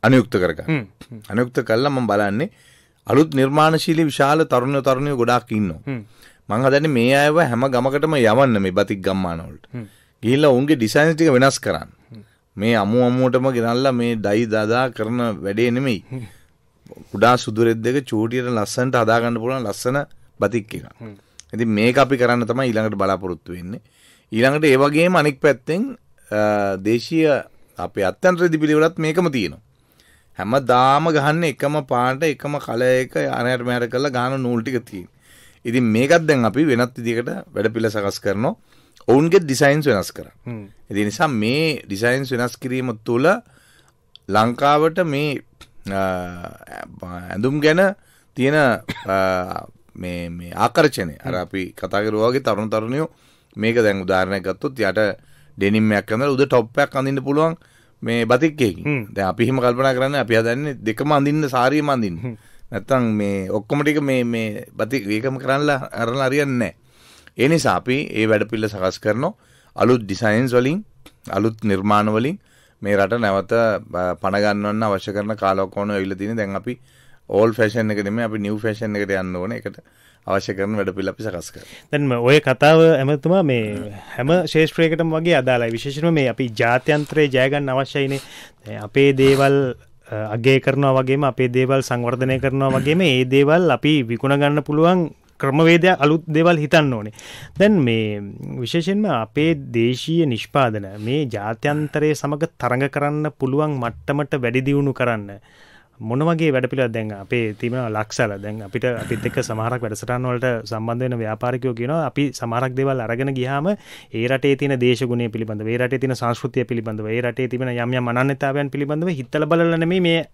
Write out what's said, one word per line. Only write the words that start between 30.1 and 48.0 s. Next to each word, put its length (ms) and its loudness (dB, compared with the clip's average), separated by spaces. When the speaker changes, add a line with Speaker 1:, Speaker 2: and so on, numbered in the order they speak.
Speaker 1:
හැමදාම 680 2
ගහන්නේ 380 0
එකම 280 -4
පාට, 400 -2
එකම 360 -4
කලර් 240 -4
එක 340 0
අරයට 500 -2
මෙහාට 240 -2
කරලා 200 -2
ගහන 320 -2
නූල් 200 -2
ටික 220 -4
තියෙන. 220 -14
ඉතින් 200 0
මේකත් 420 2
දැන් 180 2
අපි 200 2
වෙනත් 340 0
විදිහකට 320 -4
වැඩපිළිවෙල 380 -2
සකස් 300 -4
කරනවා. 340 -2
ඔවුන්ගේ 320 6
ඩිසයින්ස් 460 2
වෙනස් 260 0
කරන්න. 220 -18
Speaker 2:
හ්ම්. 200 -12
Speaker 1:
ඒ 140 0
නිසා 240 0
මේ 580 -2
ඩිසයින්ස් 460 -2
වෙනස් 240 -4
කිරීම 340 -6
තුළ 220 0
ලංකාවට 760 2
මේ, 340 -2
අ, 120 -2
ඇඳුම් 300 -2
ගැන 200 2